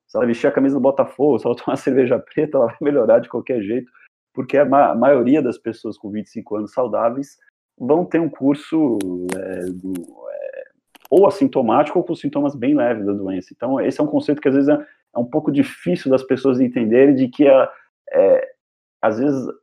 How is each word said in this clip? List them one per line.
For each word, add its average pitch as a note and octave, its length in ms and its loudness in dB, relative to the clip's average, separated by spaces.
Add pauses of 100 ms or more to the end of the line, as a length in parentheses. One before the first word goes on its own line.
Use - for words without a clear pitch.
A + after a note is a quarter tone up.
se - 80 -16
ela A#2+ 120 0
vestir A#2 180 -2
a C#3 60 2
camisa C#3 240 2
do C3 60 0
Botafogo, C3+ 580 0
se - 80 -6
ela A#2+ 80 0
tomar - 220 -4
<laughs> - 0 -
cerveja B2+ 420 0
preta, D3+ 380 -4
ela A#2+ 100 2
vai A2+ 140 -10
melhorar B2 380 2
de A#2+ 100 -6
qualquer A#2+ 320 -6
jeito", G#2 300 -6 (400)
porque C3 260 -4
a C#3+ 80 6
ma-, C3 260 4
a - 40 -2
maioria B2+ 460 2
das B2 160 -4
pessoas A2 400 -10
com G2+ 140 -14
vinte G#2 160 -10
e - 20 -20
cinco G#2 260 -10
anos G#2 160 -8
saudáveis B2 640 -4 (440)
vão D3+ 220 2
ter E3 160 -2
um E3 100 -2
curso, C#3+ 680 -2 (360)
é, F#2 380 -8
do, F#2 220 -10 (360)
é, G1+ 340 -12 (460)
ou F3+ 160 6
assintomático C#3 720 0
ou E3 60 0
com E3+ 100 -8
sintomas C#3+ 400 -4
bem C3+ 220 0
leves A#2+ 300 -2
da G2+ 80 -2
doença. F#2+ 420 -8
Então, C3 240 -4
esse B2+ 220 -2
é - 20 2
um D4+ 40 0
conceito D3+ 340 -2
que - 80 0
às C3 40 2
vezes C#3 160 2
é, D3+ 160 0 (300)
é - 20 -2
um A#2+ 60 -2
pouco D3+ 260 -4
difícil C#3 600 -2
das C3 100 4
pessoas C3 380 0
entenderem, B2 560 4
de B2+ 140 0
que C#3+ 180 2
a, - 240 6 (400)
é, F#2 400 2 (500)
às A2 160 0
vezes C3+ 300 -2 (160)